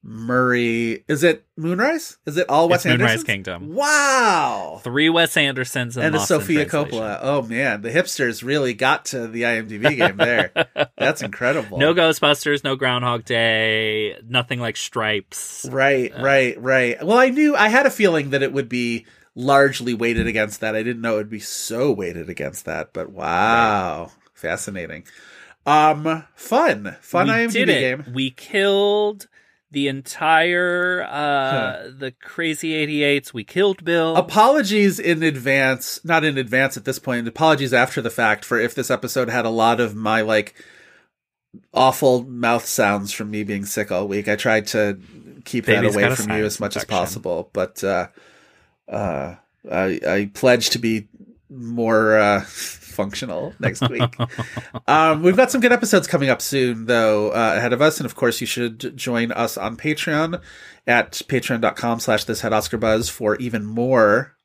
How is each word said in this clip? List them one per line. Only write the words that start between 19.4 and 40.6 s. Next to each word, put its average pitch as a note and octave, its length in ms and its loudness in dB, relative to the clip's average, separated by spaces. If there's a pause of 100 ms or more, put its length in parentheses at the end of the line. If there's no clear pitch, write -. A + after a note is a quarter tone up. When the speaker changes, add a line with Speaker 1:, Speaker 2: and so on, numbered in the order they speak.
Speaker 1:
weighted A2+ 320 0
against G#2+ 340 -2
that. A2 160 -4
I A2 60 -2
didn't A#2 200 -6
know A2+ 120 -2
it G#2+ 40 0
would G#2+ 120 -6
be G#2+ 100 -10
so A#2+ 520 -4
weighted F2 360 -6
against D2+ 380 -10
that, D#2 260 -8
but F2+ 180 -10
wow. F#2 920 0
Speaker 2:
Right. E2 80 -14 (240)
Speaker 1:
Fascinating. E2+ 720 -10 (600)
Um, D#3 600 2 (120)
fun. F#3 640 -2
Fun F3 260 0
Speaker 2:
We A3 60 2
Speaker 1:
I A3+ 100 2
M A#3 80 -2
D G#3+ 100 -2
B B3+ 40 2
Speaker 2:
did - 120 2
it. B2+ 40 2 (240)
Speaker 1:
game. B2 100 -16
Speaker 2:
We C3+ 160 -2
killed G3+ 960 0 (460)
the C#3 160 -2
entire, F3 1120 0
uh, - 80 -10
Speaker 1:
Huh. C3+ 720 -2 (160)
Speaker 2:
the C3+ 140 -8 (100)
Crazy D#3+ 520 -4
eighty-eights. D3 600 0
We A2+ 80 -8
killed F#3+ 420 -2
Bill. E3 320 0
Speaker 1:
Apologies G#3 840 4
in E3 240 0
advance, C3 800 0
not E3 180 2
in D3 160 0
advance C3 380 0
at A#2 80 -14
this C3+ 160 -4
point, A#2+ 260 -4
apologies C#3 480 2
after B2+ 260 2
the A2+ 100 -4
fact G#2+ 340 0
for A#2+ 160 0
if A#2 160 -2
this B2+ 160 -4
episode B2 360 -2
had A#2 160 -2
a A2+ 60 -2
lot A2+ 300 2
of A2 160 0
my, A2 240 0
like, G#2+ 340 0 (1200)